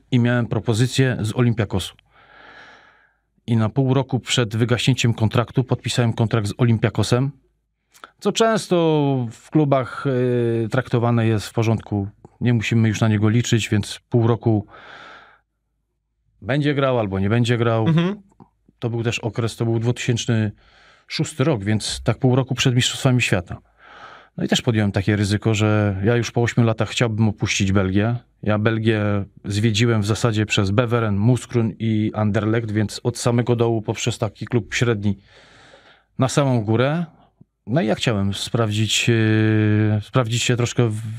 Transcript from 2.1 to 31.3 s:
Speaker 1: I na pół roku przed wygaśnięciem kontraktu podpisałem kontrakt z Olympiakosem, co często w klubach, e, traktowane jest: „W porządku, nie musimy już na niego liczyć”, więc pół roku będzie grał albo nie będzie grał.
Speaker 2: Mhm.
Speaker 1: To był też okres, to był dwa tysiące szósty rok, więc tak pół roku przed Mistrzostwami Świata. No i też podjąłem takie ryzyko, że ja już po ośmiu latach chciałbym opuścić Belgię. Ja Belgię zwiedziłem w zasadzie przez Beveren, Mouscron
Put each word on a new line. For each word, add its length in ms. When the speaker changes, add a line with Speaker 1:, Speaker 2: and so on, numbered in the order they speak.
Speaker 1:
I 100
na 120
pół 240
roku 260
przed 360
wygaśnięciem 580
kontraktu 500
podpisałem 500
kontrakt 340
z 100
Olympiakosem, 760
co 120
często 1000
w 180
klubach, 560
e, 40
traktowane 580
jest: 200
„W 60
porządku, 540
nie 120
musimy 340
już 140
na 60
niego 220
liczyć”, 400
więc 300
pół 180
roku 400
będzie 320
grał 260
albo 200
nie 100
będzie 280
grał. 300
Speaker 2:
Mhm. 340
Speaker 1:
To 100
był 140
też 160
okres, 360
to 100
był 140
dwa 140
tysiące 580
szósty 360
rok, 200
więc 400
tak 160
pół 160
roku 200
przed 200
Mistrzostwami 460
Świata. 360
No 60
i 40
też 140
podjąłem 300
takie 240
ryzyko, 380
że 500
ja 120
już 160
po 100
ośmiu 220
latach 260
chciałbym 400
opuścić 420
Belgię. 440
Ja 160
Belgię 420
zwiedziłem 560
w 40
zasadzie 400
przez 260
Beveren, 440
Mouscron 640